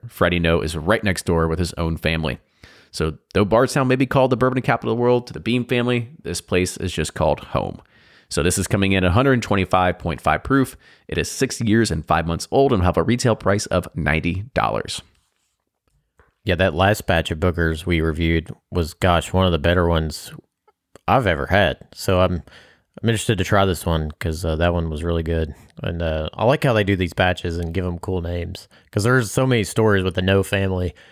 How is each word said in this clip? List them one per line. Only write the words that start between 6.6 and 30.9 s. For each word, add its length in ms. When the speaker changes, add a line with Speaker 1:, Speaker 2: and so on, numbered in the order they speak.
Speaker 1:
is 160
just 220
called 260
home. 400
So 140
this 160
is 80
coming 260
in 120
at 60
a 20
hundred 300
twenty-five 560
point 220
five 220
proof. 340
It 120
is 120
six 300
years 300
and 160
five 200
months 240
old 220
and 80
will 60
have 100
a 60
retail 340
price 300
of 280
ninety 480
dollars. 480
Speaker 2:
Yeah, 120
that 180
last 320
batch 240
of 100
Booker's 460
we 140
reviewed 500
was, 240
gosh, 380
one 140
of 60
the 60
better 300
ones 440
I've 180
ever 200
had. 320
So 260
I'm, 220
I'm 60
interested 300
to 60
try 200
this 200
one 360
'cause, 240
uh, 120
that 160
one 160
was 140
really 200
good. 320
And, 180
uh, 340
I 100
like 180
how 120
they 100
do 120
these 180
batches 440
and 160
give 100
'em 140
cool 220
names 480
'cause 100
there's 300
so 140
many 180
stories 400
with 100
the 80
No 220
family. 500